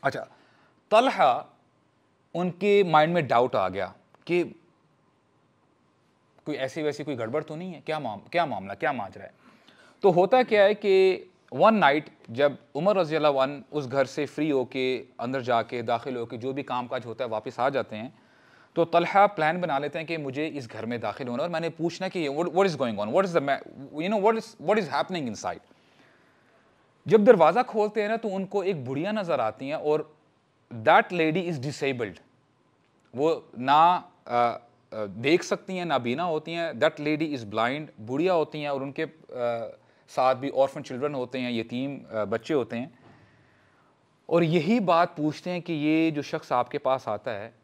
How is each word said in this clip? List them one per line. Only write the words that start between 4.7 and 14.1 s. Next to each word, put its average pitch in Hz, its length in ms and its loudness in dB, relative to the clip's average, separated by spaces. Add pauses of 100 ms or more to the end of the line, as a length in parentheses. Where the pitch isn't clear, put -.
कोई 147 100 -6
ऐसी 131 260 -6
वैसी 147 220 -4
कोई 143 120 -6
गड़बड़ 120 260 -4
तो 156 140 -12
नहीं 185 160 -10
है, - 80 -16
क्या 156 200 -6
माम-, 110 320 -10
क्या 170 140 2
मामला, 98 280 -8
क्या 156 180 -2
माजरा 98 320 -10
है? - 100 -20 (680)
तो 196 80 6
होता 190 320 6
क्या 214 200 4
है 208 120 6
कि 190 480 4 (300)
वन 180 220 6
नाइट 151 360 2 (200)
जब 135 280 0 (160)
उमर 185 220 2
रज़ी 160 200 0
अल्लाह 151 160 4
अन्हु 139 460 -2
उस 139 80 -4
घर 135 180 2
से 139 220 -4